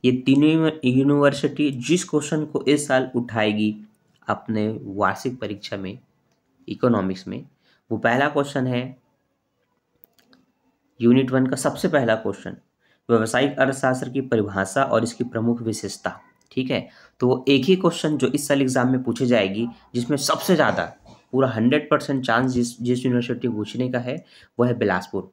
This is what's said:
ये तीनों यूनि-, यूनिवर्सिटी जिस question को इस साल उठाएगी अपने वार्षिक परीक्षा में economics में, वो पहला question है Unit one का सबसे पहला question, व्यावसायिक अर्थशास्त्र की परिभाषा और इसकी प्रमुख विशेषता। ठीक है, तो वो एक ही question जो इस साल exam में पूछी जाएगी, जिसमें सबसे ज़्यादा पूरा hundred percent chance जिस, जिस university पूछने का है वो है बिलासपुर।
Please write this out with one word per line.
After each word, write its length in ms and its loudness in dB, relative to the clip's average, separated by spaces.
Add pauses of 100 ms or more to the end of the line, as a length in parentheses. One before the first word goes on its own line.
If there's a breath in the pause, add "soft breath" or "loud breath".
ये 80 6 (140)
तीनों 240 6
यूनि-, 360 2
यूनिवर्सिटी 840 2
जिस 320 -2
question 420 -2
को 160 -6
इस 260 2
साल 280 2
उठाएगी 540 0 (580)
अपने 400 -2 (140)
वार्षिक 580 -2
परीक्षा 380 -8
में 220 -10 (680)
economics 600 -2
में, 180 -12 (460)
वो 60 -4
पहला 320 2
question 380 -2
है 160 -2 (2250)
Unit 320 6
one 160 2
का 80 -2
सबसे 320 -2
पहला 280 2
question, 420 -8 (520)
व्यावसायिक 500 2
अर्थशास्त्र 500 0
की 120 -4
परिभाषा 640 0
और 200 2
इसकी 200 -6
प्रमुख 380 -2
विशेषता। 580 -6 (320)
ठीक 200 -4
है, 160 -4 (320 loud breath)
तो 80 2
वो 200 0
एक 180 4
ही 100 6
question 420 0
जो 100 2
इस 200 -2
साल 140 2
exam 300 2
में 120 0
पूछी 220 -2
जाएगी, 420 0 (260 loud breath)
जिसमें 240 -2
सबसे 380 0
ज़्यादा 280 2 (480 loud breath)
पूरा 180 2
hundred 400 0
percent 360 0
chance 260 2
जिस, 300 -2
जिस 240 -2
university 420 0
पूछने 440 -4
का 80 -2
है 240 -8 (360 soft breath)
वो 60 6
है 120 0
बिलासपुर। 560 -2